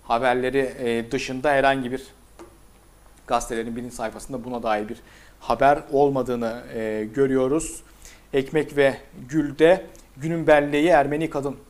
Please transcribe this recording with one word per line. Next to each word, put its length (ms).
haberleri, 760
e, 320
dışında 400
herhangi 420
bir 140
gazetelerin 500
birinci 180
sayfasında 500
buna 180
dair 260
bir 120
haber 400
olmadığını, 680
e, 400
görüyoruz. 680
Ekmek 440
ve 200
Gül'de 580
günün 300
belleği 420
Ermeni 420
kadın 260